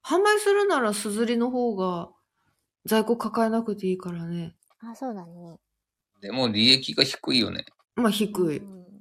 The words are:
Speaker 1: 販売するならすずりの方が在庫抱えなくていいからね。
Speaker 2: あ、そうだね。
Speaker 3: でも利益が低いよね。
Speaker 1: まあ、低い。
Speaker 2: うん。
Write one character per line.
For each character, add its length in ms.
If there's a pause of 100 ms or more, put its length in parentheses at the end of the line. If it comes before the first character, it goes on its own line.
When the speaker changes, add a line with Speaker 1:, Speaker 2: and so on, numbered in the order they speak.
Speaker 1:
販 180
売 160
す 140
る 160
な 100
ら 160
す 160
ず 160
り 100
の 140
方 240
が 380 (720)
在 200
庫 120
抱 300
え 40
な 120
く 120
て 140
い 60
い 40
か 140
ら 140
ね。 280 (240)
Speaker 2:
あ、 160
そ 160
う 40
だ 120
ね。 320 (600)
Speaker 3:
で 100
も 180
利 220
益 240
が 80
低 320
い 60
よ 100
ね。 140 (320)
Speaker 1:
ま 120
あ、 20
低 180 (260)
い。 40
Speaker 2:
う 40
ん。 240 (140)